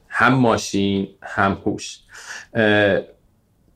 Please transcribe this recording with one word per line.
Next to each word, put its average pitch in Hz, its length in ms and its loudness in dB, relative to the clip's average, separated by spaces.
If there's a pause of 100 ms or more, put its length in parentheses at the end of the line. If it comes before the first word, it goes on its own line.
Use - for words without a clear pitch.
هم 120 240 2
ماشین، 101 720 0 (140)
هم 101 440 -2
هوش. - 340 -8 (540)
اه، 104 460 2 (760)